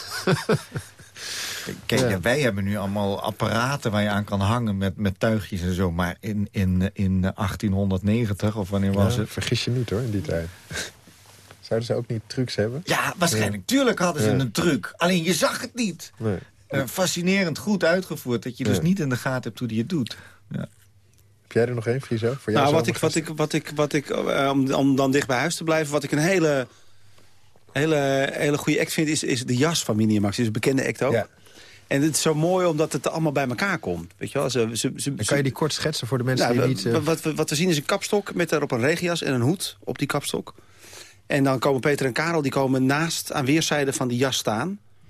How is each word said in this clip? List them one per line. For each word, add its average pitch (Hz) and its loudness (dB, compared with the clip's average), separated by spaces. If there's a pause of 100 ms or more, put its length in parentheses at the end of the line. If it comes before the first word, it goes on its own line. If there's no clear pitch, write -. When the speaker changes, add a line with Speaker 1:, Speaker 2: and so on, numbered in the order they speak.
(240)
Speaker 1:
<laughs> 185 2 (1500)
Speaker 2:
Kijk, 123 2
Speaker 1:
Ja. 127 2
Speaker 2:
ja, 95 0
wij 123 2
hebben 101 0
nu 101 0
allemaal 101 -2
apparaten 120 0
waar 104 2
je 104 2
aan 101 0
kan 98 -2
hangen 107 2
met, 95 -2
met 101 -2
tuigjes 110 0
en 90 0
zo. 90 2
Maar 87 -2
in, 104 -4
in, 92 2
in 95 0
achtienhonderdnegentig, 101 0
of 95 -4
wanneer 98 0
was 101 4
Speaker 1:
Ja, 104 0
Speaker 2:
het? 107 -4
Speaker 1:
vergis - -2
je 120 -2
niet 123 -2
hoor, 98 0
in 127 -4
die 101 -2
tijd. 85 -4 (1120)
Zouden 117 -4
ze 120 -2
ook 117 -4
niet 113 -4
trucs - -4
hebben? 113 -2
Speaker 2:
Ja, - -2
waarschijnlijk. 107 0
Speaker 1:
Ja. 254 2
Speaker 2:
Tuurlijk 254 2
hadden 165 0
ze 107 4
Speaker 1:
Ja. 101 2
Speaker 2:
een 131 0
truc. 147 0
Alleen 175 2
je 180 2
zag - 0
het - -12
niet. 220 -4
Speaker 1:
Nee. 104 -2 (280)
Speaker 2:
Eh, 135 -2
fascinerend 180 0
goed 202 0
uitgevoerd, 160 0
dat 123 -8
je 135 -4
dus 104 4
Speaker 1:
Ja. 90 0
Speaker 2:
niet 175 4
in 151 0
de 123 0
gaten 127 -4
hebt 113 -10
hoe 123 -4
die 113 -2
het 117 0
doet. 147 -2 (340)
Ja. - -6 (840)
Speaker 1:
Heb - -18
jij 113 4
er 123 -4
nog 113 -6
één, 123 0
Friso? 113 -2 (120)
Voor - -4
jou 120 4
Speaker 3:
Nou, 143 4
Speaker 1:
zo 147 4
Speaker 3:
wat 160 2
ik, 180 0
wat 156 0
Speaker 1:
gast? 156 -2
Speaker 3:
ik, 156 -8
wat 151 -2
ik, 151 -4
wat 147 0
ik, 147 -2
eh, - 0
om, 135 2
om 139 4
dan 135 4
dicht 135 2
bij 127 0
huis 156 -2
te 170 -10
blijven, 156 0
wat 147 2
ik 135 -6
een 143 2
hele, 151 2 (1040)
hele, 139 2
hele 147 0
goede - 2
act 160 0
vind, 156 0
is, 156 -2
is 117 -2
de 123 0
jas 151 2
van 110 0
Mini 107 4
Max. 101 0
Is 120 2
een 107 -2
bekende 127 0
act - -4
ook. 127 2
Speaker 1:
Ja. 110 0 (600)
Speaker 3:
En 143 0
het 156 2
is - 0
zo 160 2
mooi 180 2
omdat 156 2
het - -2
allemaal 160 0
bij 139 0
elkaar 175 -2
komt. 85 -6
Weet - -8
je 131 -2
wel? 147 0
Ze, 117 2
ze, 123 -2
ze, 135 -4
Speaker 1:
En 135 -4
kan 107 -4
Speaker 3:
ze 143 2
Speaker 1:
je 143 2
die 135 0
kort 156 -2
schetsen - -4
voor 127 0
de 120 -2
mensen 127 2
Speaker 3:
Nou, 120 2
Speaker 1:
die 127 2
Speaker 3:
we, - -2
Speaker 1:
niet, 117 2
eh, 147 0
Speaker 3:
wat, 160 0
we, 160 -2
wat 156 -2
we 151 0
zien 180 2
is 160 4
een 143 -2
kapstok - -2
met 175 0
daarop 147 0
een 123 0
regenjas 170 0
en 139 0
een 123 2
hoed 147 0
op - -8
die - -2
kapstok. - -4 (720)
En 139 2
dan 131 4
komen 135 2
Peter 135 2
en 123 0
Karel, 160 0
die 135 0
komen 131 2
naast, 151 0
aan 143 -2
weerszijden 143 2
van 127 -2
die 120 0
jas 131 2
staan. 139 -2 (320)